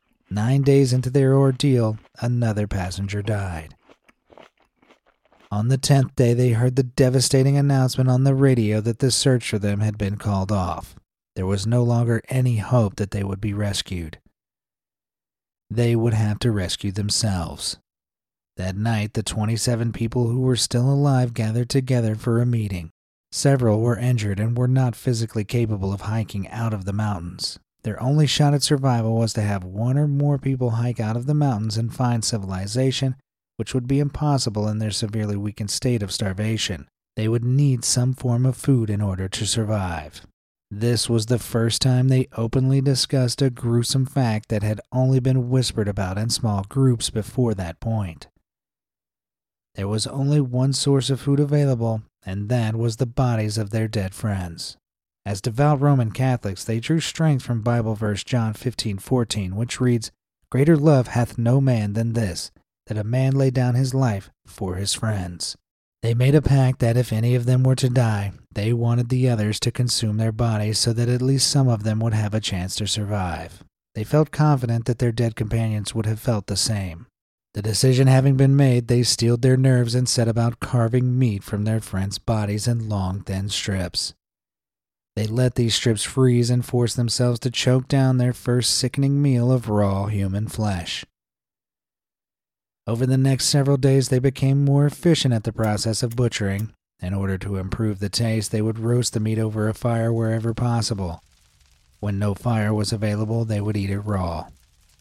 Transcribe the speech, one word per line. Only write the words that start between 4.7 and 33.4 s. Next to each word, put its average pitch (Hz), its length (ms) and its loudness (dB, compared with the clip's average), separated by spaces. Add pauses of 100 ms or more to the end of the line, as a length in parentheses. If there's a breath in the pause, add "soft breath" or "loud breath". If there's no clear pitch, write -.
On 107 180 -2
the 135 80 2
tenth 135 380 2
day, 120 200 4
they 123 160 2
heard 123 260 2
the 135 80 2
devastating 131 760 2
announcement 131 500 2
on 127 140 4
the 139 120 4
radio 120 460 4
that 113 200 -2
the 131 100 2
search 127 400 0
for 110 80 -2
them 101 220 -2
had 107 180 -2
been 101 180 -2
called 98 360 -2
off. 87 420 -4 (400)
There 92 120 -4
was 98 200 -2
no 120 160 2
longer 117 460 0
any 127 300 0
hope 107 380 0
that 101 140 -4
they 101 140 -4
would 98 160 -6
be 104 120 -4
rescued. 95 680 -6 (1500)
They 120 280 0
would 113 180 2
have 104 260 0
to 120 120 2
rescue 98 400 -4
themselves. 101 880 -4 (760)
That 92 200 -6
night, 107 380 -2
the 113 80 -2
twenty-seven 113 680 -2
people 117 360 -2
who 123 120 -2
were 131 160 2
still 123 340 0
alive 131 440 2
gathered 117 360 -2
together 123 440 0
for 117 260 0
a 123 60 2
meeting. 101 440 -2 (400)
Several 123 500 2
were 120 160 2
injured 107 420 0
and 117 200 0
were 123 100 2
not 127 260 2
physically 113 500 -2
capable 107 460 0
of 95 120 -4
hiking 104 460 -4
out 113 260 -4
of 95 100 -8
the 98 80 -6
mountains. 98 640 -6 (240)
Their 107 200 -6
only 147 240 4
shot 143 260 2
at 143 100 0
survival 123 540 2
was 113 160 0
to - 80 -2
have 101 240 -2
one 110 320 -2
or 151 100 2
more 143 300 0
people 131 340 -2
hike 117 300 -2
out 110 160 -2
of 120 80 -4
the 147 80 -2
mountains 110 460 0
and 113 160 -4
find 120 280 0
civilization, 110 920 -2 (400)